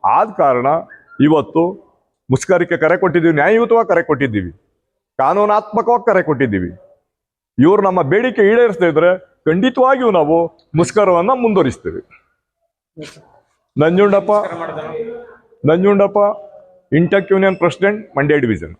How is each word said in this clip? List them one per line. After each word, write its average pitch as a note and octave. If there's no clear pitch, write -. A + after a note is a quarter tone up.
ಆದ D#3
ಕಾರಣ C3
ಇವತ್ತು D3+
ಮುಷ್ಕರಕ್ಕೆ F3
ಕರೆ D#3+
ಕೊಟ್ಟಿದ್ದೀವಿ, E3+
ನ್ಯಾಯಯುತವಾಗಿ A3+
ಕರೆ E3+
ಕೊಟ್ಟಿದ್ದೀವಿ, A#2+
ಕಾನೂನಾತ್ಮಕವಾಗಿ G#3
ಕರೆ F#3
ಕೊಟ್ಟಿದ್ದೀವಿ. A#2
ಇವ್ರು E4+
ನಮ್ಮ F3+
ಬೇಡಿಕೆ A3+
ಈಡೇರಿಸದೇ G#3+
ಇದ್ರೆ F3
ಖಂಡಿತವಾಗಿಯೂ B3+
ನಾವು E3
ಮುಷ್ಕರವನ್ನ F3+
ಮುಂದುವರಿಸ್ತೇವೆ. F#3+
ನಂಜುಂಡಪ್ಪ, G3
ನಂಜುಂಡಪ್ಪ, G3
ಇಂಟೆಕ್ F#3+
ಯೂನಿಯನ್ F#3+
ಪ್ರೆಸಿಡೆಂಟ್, G3+
ಮಂಡ್ಯ D3
ಡಿವಿಷನ್. E2+